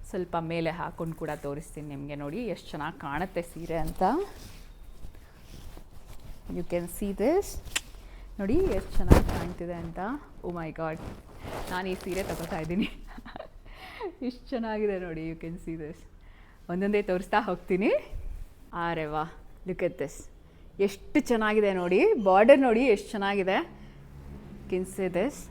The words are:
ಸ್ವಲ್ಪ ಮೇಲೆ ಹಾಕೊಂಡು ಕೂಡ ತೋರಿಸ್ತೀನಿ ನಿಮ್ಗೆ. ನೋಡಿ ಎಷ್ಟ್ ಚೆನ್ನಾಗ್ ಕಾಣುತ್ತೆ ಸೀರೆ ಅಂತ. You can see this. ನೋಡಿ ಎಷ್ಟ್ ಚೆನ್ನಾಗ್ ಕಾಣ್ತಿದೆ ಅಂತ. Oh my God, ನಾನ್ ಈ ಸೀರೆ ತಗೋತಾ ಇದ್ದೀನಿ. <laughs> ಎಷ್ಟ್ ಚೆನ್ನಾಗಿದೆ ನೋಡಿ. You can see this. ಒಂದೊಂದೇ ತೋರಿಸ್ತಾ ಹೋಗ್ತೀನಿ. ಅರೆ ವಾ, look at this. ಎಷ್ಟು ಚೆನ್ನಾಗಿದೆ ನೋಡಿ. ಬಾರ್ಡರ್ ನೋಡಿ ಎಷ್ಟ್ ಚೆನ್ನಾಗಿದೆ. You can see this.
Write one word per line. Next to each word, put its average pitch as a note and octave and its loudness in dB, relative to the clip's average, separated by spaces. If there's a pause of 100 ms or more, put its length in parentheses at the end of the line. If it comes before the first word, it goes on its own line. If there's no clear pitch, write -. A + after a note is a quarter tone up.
(100)
ಸ್ವಲ್ಪ F3+ -4
ಮೇಲೆ E3 0
ಹಾಕೊಂಡು E3 -6
ಕೂಡ D#3 -6
ತೋರಿಸ್ತೀನಿ D3 -8
ನಿಮ್ಗೆ. C#3+ -8
ನೋಡಿ D3 -6
ಎಷ್ಟ್ A3+ -6
ಚೆನ್ನಾಗ್ D#3 -6
ಕಾಣುತ್ತೆ D#3+ -4
ಸೀರೆ E3 -6
ಅಂತ. D#3+ 0 (2500)
You F3 -4
can F3 -2
see G3 -4
this. D#4+ 2 (960)
ನೋಡಿ G3+ 2
ಎಷ್ಟ್ - 2
ಚೆನ್ನಾಗ್ - 10
ಕಾಣ್ತಿದೆ F3 -2
ಅಂತ. E3+ -8 (460)
Oh F3 -4
my E3 -6
God, D#3+ -4 (720)
ನಾನ್ F#3 -4
ಈ F#3 0
ಸೀರೆ F#3 -4
ತಗೋತಾ E3+ -4
ಇದ್ದೀನಿ. E3+ 0 (640)
<laughs> - -12
ಎಷ್ಟ್ - -6
ಚೆನ್ನಾಗಿದೆ G#3+ -2
ನೋಡಿ. E3 -6
You D#3+ -10
can E3 -8
see E3 -8
this. D#3+ -8 (760)
ಒಂದೊಂದೇ G3+ 2
ತೋರಿಸ್ತಾ F#3 2
ಹೋಗ್ತೀನಿ. F#3+ 0 (840)
ಅರೆ E3+ -2
ವಾ, D#3 -2 (300)
look F#3 -4
at F3 0
this. - -4 (680)
ಎಷ್ಟು - 2
ಚೆನ್ನಾಗಿದೆ G#3+ 4
ನೋಡಿ. F#3 6
ಬಾರ್ಡರ್ A3 10
ನೋಡಿ A#3+ 6
ಎಷ್ಟ್ A3+ 4
ಚೆನ್ನಾಗಿದೆ. G3 2 (960)
You - -2
can F#3 -2
see F#3 0
this. C4 2 (160)